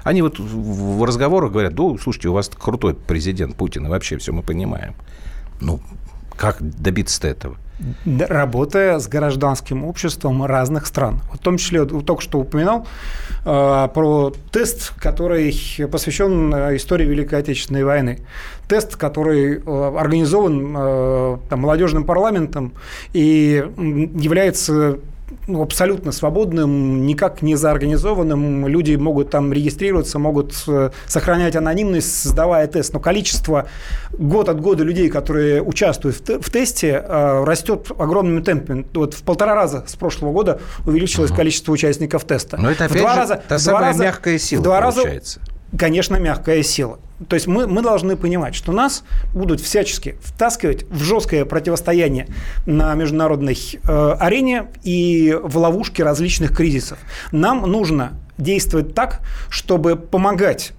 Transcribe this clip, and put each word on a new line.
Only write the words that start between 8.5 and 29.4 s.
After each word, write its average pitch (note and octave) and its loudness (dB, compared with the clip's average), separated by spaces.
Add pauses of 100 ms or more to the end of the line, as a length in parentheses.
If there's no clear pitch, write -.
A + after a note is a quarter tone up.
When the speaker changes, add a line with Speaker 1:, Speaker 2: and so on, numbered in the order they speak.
Speaker 2:
с A2+ -6
гражданским C#3 -2
обществом D3+ -2
разных C3+ 0
стран. B2+ -2 (100)
Вот - -8
в - -20
том F3+ 2
числе, E3 2
вот, D3 -4
только - 0
что - -2
упоминал, E3+ 0 (580)
э, C#3 4
про D3+ 2 (180)
тест, A#3 -2
который E3 2 (340)
посвящен, D#3+ 0
э, C#3+ 0
истории E3 2
Великой C#3+ 0
Отечественной C#3 -2
войны. C#3 0 (480)
Тест, G#3+ 0
который, D3 0
э, C#3 -2
организован, D#3 2
э, C3 0 (120)
там, C3+ -2
молодежным D#3 2
парламентом E3 0 (400)
и, D3+ 4 (140)
м, D#3 -2
является, D3+ 2 (480)
ну, E3+ 0
абсолютно F#3 0
свободным, D3 2
никак D3+ 0
не D3+ 4
заорганизованным. D3 2
Люди D3+ 2
могут C#3+ 2
там C#3+ 2